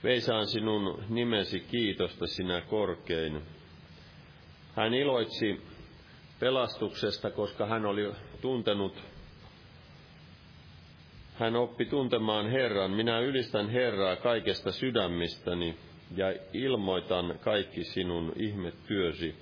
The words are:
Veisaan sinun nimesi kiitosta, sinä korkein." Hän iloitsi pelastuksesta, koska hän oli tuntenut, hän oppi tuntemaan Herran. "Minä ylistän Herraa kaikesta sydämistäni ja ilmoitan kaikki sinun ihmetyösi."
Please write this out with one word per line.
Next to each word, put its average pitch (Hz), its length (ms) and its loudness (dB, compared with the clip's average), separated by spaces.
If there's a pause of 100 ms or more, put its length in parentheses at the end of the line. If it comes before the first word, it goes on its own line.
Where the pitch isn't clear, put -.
Veisaan 117 440 2
sinun 107 600 0
nimesi 113 500 0
kiitosta, 95 680 -2
sinä 90 340 -2
korkein." 82 800 -2 (1300)
Hän 110 180 2
iloitsi 123 680 2 (760)
pelastuksesta, 113 920 0
koska 104 340 -2
hän 110 200 0
oli 101 260 2 (300)
tuntenut, 104 640 0 (2250)
hän 113 160 4
oppi 120 300 2
tuntemaan 110 640 2
Herran. 110 420 4
"Minä 113 280 4
ylistän 120 500 0
Herraa 104 460 2
kaikesta 101 560 0
sydämistäni 87 1040 0 (380)
ja 95 180 2 (200)
ilmoitan 92 880 0
kaikki 101 420 0
sinun 85 520 0
ihmetyösi." 87 1080 -2